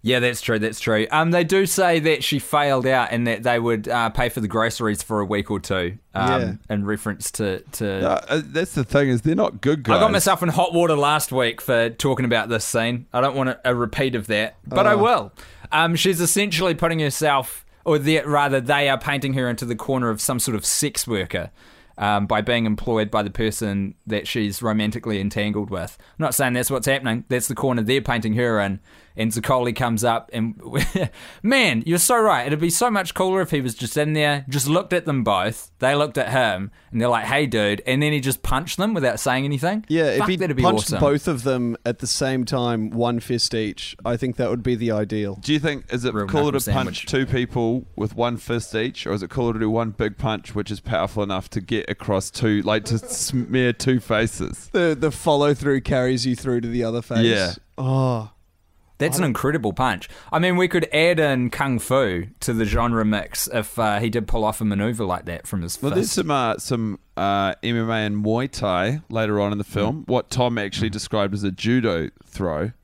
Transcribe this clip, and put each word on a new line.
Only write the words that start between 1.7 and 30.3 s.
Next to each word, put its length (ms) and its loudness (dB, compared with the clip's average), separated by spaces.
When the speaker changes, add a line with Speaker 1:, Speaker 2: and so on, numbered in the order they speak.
Speaker 1:
that 240 2
she 140 0
failed 480 0
out 260 2
and 140 0
that 160 -2
they 160 2
would, 280 0
uh, 220 0
pay 220 0
for 100 -6
the 80 -2
groceries 540 0
for 180 -2
a 60 -2
week 240 -2
or 100 -2
two. 380 -4
Um, 260 0
Speaker 2:
Yeah. 340 -6
Speaker 1:
in 120 -2
reference 460 -4
to, 280 -4
to 380 -2
Speaker 3:
Uh, 200 -2
uh, 120 0
that's 320 -4
the 80 0
thing 280 2
is 120 2
they're 120 2
not 260 0
good 220 0
guys. 160 4
Speaker 1:
I 20 6
got 100 6
myself 320 2
in 60 2
hot 240 2
water 240 4
last 360 2
week 280 0
for 300 2
talking 340 0
about 240 2
this 160 0
scene. 480 -2
I 80 0
don't 160 2
want 140 0
a, 100 -8
a 20 2
repeat 400 0
of 140 -2
that, 280 -2
but 200 2
I 80 6
Speaker 2:
Oh. 40 2
Speaker 1:
will. 340 2
Um, 260 2
she's 260 2
essentially 520 2
putting 260 0
herself, 680 0
or 140 4
the, 260 2
rather, 340 2
they 300 2
are 100 2
painting 360 -2
her 160 0
into 160 -4
the 100 -4
corner 320 0
of 140 -2
some 160 -2
sort 180 -2
of 80 -4
sex 420 -2
worker. 440 -4
Um, 280 2
by 140 0
being 240 0
employed 460 0
by 120 0
the 80 -2
person 640 -2
that 200 -4
she's 360 -2
romantically 580 -2
entangled 480 -2
with. 320 -8
I'm 220 -20
not 120 0
saying 200 0
that's 160 -2
what's 160 -2
happening. 420 0
That's 180 0
the 80 -4
corner 280 0
they're 180 2
painting 340 -2
her 240 2
in. 220 0
And 160 0
Zaccoli 440 0
comes 260 0
up 300 0